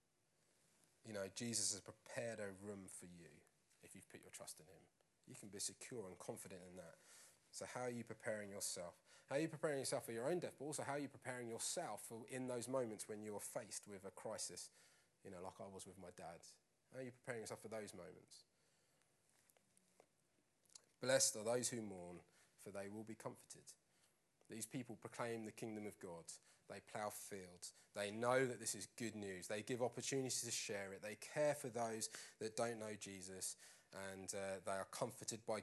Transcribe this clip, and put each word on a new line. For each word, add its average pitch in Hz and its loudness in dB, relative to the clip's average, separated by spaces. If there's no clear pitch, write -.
You 110 -2
know, 98 2
Jesus 110 4
has 98 -2
prepared - -4
a 101 -2
room 101 -4
for 95 -10
you 85 -14
if 87 -16
you've 95 -14
put - -10
your 92 -12
trust - -8
in 80 -18
him. 101 -18
You 131 -10
can 110 -8
be 98 -6
secure 107 -2
and 90 -8
confident 98 -6
in 90 -12
that. 87 -10
So - -4
how 123 0
are 120 2
you 117 0
preparing 107 0
yourself? 92 -2
How 135 4
are 151 8
you 160 6
preparing 156 4
yourself 127 4
for 117 -2
your 117 4
own 180 6
death, 110 -2
but 135 -4
also 135 0
how 139 2
are - -
you 135 0
preparing 123 -2
yourself 113 0
for, 113 -4
in 131 0
those 123 2
moments 120 2
when 107 -4
you 107 -2
are 95 -2
faced - -4
with 98 -6
a 95 -4
crisis, - -4
you 101 -8
know, 90 -6
like 92 -6
I 101 -6
was 95 -8
with 95 -12
my 90 -10
dad? 85 -8
How 131 -4
are - -4
you 123 -6
preparing 120 -4
yourself 107 -4
for 113 -10
those 104 -4
moments? 87 -14
"Blessed 127 10
are 104 -2
those 120 6
who 117 2
mourn, 90 -6
for 104 -6
they 98 -2
will 107 -4
be 110 -6
comforted." - -8
These 110 -4
people 120 -2
proclaim 113 0
the 104 -4
kingdom 110 -2
of 98 -4
God. 85 -6
They 98 -6
plough 107 2
fields. 90 -8
They 101 4
know 123 8
that 117 0
this 110 2
is 98 -4
good 110 0
news. 98 -2
They 107 0
give 123 2
opportunities 127 4
to 120 0
share 98 0
it. 95 -8
They 107 -4
care 147 8
for 139 -2
those 113 2
that 110 0
don't 117 4
know 107 -2
Jesus, 95 -4
and, 95 -4
uh, 95 2
they 101 2
are 95 2
comforted 113 -2
by 107 2